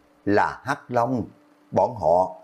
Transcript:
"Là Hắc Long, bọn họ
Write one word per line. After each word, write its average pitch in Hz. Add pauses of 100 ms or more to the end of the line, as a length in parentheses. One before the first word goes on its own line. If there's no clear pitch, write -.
(240)
"Là 98
Hắc -
Long, 120 (460)
bọn 110
họ 90